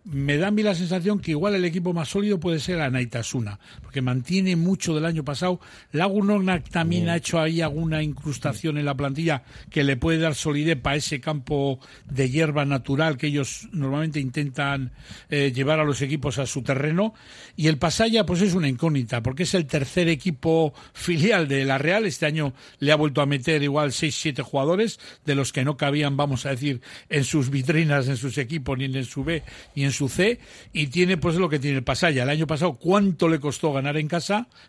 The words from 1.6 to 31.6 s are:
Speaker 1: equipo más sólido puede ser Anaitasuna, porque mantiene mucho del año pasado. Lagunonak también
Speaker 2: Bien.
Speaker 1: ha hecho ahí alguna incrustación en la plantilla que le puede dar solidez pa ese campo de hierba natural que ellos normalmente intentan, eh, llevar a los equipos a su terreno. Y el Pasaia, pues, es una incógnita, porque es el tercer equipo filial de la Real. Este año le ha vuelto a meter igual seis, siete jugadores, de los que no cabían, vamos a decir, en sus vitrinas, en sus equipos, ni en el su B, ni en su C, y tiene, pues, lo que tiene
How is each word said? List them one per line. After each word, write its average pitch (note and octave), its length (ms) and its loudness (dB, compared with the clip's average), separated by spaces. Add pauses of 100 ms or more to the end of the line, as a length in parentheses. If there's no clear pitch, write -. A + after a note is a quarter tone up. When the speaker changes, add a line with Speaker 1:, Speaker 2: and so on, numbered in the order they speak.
Speaker 1:
equipo F3 300 -2
más E3 160 -4
sólido G3+ 280 0
puede E3 220 0
ser F3 200 -2
Anaitasuna, B2 800 -2 (220)
porque - 220 -6
mantiene E3+ 520 0
mucho E3+ 400 0
del D3+ 120 0
año D#3+ 180 -2
pasado. F3 360 -2 (320)
Lagunonak G3 760 2
también E3+ 360 0
Speaker 2:
Bien. E3+ 100 2
Speaker 1:
ha - 20 2
hecho E3 240 0
ahí E3 220 0
alguna D#3 400 0
incrustación C#3+ 720 -4
en D3 80 0
la C#3+ 120 0
plantilla C#3+ 480 -2 (260)
que D3+ 120 2
le C#3 140 4
puede D#3+ 220 2
dar D#3+ 160 2
solidez D3+ 460 0
pa C#3 140 0
ese D3 260 -4
campo C#3 600 -2 (240)
de C3 240 0
hierba D3 380 0
natural C#3 500 0
que D3+ 120 -4
ellos C#3+ 440 -4
normalmente D3 480 -2
intentan, C#3 720 -4 (380)
eh, C#3+ 240 2
llevar C#3 260 2
a D#3 40 2
los C#3 180 0
equipos C#3 360 -2
a C#3 60 -2
su B2 180 -6
terreno. D#3 520 0 (420)
Y D#3 120 2
el D#3 100 4
Pasaia, A3 480 2
pues, F3 160 2
es G3+ 100 4
una E3+ 160 2
incógnita, B2+ 540 0
porque C3 220 -2
es E3+ 100 0
el F3 120 2
tercer D#3 420 0
equipo D#3+ 640 2 (180)
filial F3 560 2
de C#3 160 2
la C3+ 140 2
Real. F3 260 2
Este E3 220 -2
año D3+ 260 0 (260)
le C#3+ 140 4
ha D#3 40 8
vuelto D3 260 2
a C#3+ 40 4
meter C#3+ 360 0
igual C#3+ 300 0
seis, D3+ 280 -2
siete C#3 220 -4
jugadores, D#3+ 580 0 (240)
de D3 100 0
los C#3 200 0
que B2+ 100 0
no C#3+ 140 -2
cabían, C#3+ 400 0
vamos C#3 260 0
a C#3 60 -4
decir, C3+ 320 -2 (260)
en C#3+ 160 2
sus C3+ 240 0
vitrinas, C#3+ 600 2
en C3+ 100 -2
sus A#2+ 180 -6
equipos, C3+ 400 -4
ni B2+ 80 -4
en C3+ 100 -4
el C3 120 -4
su C3+ 180 -8
B, D#3+ 180 -2 (320)
ni C#3 100 -2
en C#3 80 2
su C#3 160 -2
C, G#3 300 0 (340)
y D3 160 -2
tiene, F3+ 280 2
pues, E3 200 0
lo F3+ 120 2
que D3+ 100 0
tiene C#3 200 -2